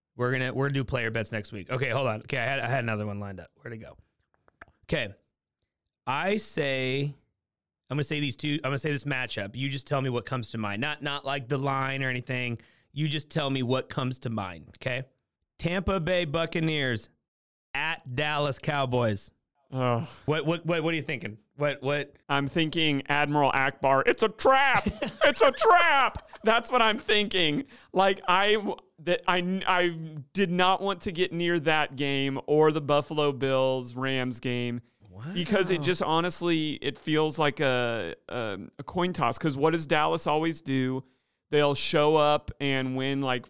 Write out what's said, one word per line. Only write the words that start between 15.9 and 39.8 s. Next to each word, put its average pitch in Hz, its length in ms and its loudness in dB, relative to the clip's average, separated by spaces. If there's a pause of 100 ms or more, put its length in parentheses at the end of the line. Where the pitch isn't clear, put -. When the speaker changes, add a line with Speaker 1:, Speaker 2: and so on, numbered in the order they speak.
Speaker 1:
Bay 175 260 0
Buccaneers 156 840 -2 (640)
at 143 420 -4
Dallas 147 440 0
Cowboys. 123 720 0 (400)
Speaker 2:
Ugh. 127 340 0 (200)
Speaker 1:
What, 151 200 0
what, 165 200 0
what, 165 180 0
what 165 100 0
are 160 40 0
you 143 60 -4
thinking? 120 340 -8 (180)
What, 143 280 -2
what? 143 300 -2 (140)
Speaker 2:
I'm 143 200 0
thinking 156 640 0
Admiral 147 440 4
Akbar. 135 540 2
"It's - 160 2
a 214 60 2
trap! 262 580 4 (180)
Speaker 1:
<laughs> - 200 -2
Speaker 2:
It's 285 160 4
a 285 100 8
trap!" 311 680 4 (260)
That's 226 280 2
what 247 100 4
I'm 220 160 4
thinking. 190 680 2 (260)
Like, 190 360 4
I 196 260 4
w-, 208 240 0 (260)
that 170 240 0
I, 180 400 2
I 180 260 2 (400)
did 190 180 0
not 180 300 4
want 196 200 -2
to 208 100 -6
get 175 220 -2
near 170 260 0
that 151 380 0
game 139 500 0
or 156 240 6
the 156 100 -2
Buffalo 147 520 2
Bills 131 600 0
Rams 127 460 -2
game 120 400 -4 (540)
because 190 360 0
it 180 100 2
Speaker 1:
Wow. 147 40 -4
Speaker 2:
just 165 180 0
honestly, 170 720 0 (100)
it 127 160 -4
feels 156 400 0
like 147 220 0
a, 120 560 0 (140)
a, 107 280 -6 (220)
a 135 40 -12
coin 180 280 -2
toss. 123 260 0
'Cause 143 200 -2
what 156 140 2
does 160 140 -2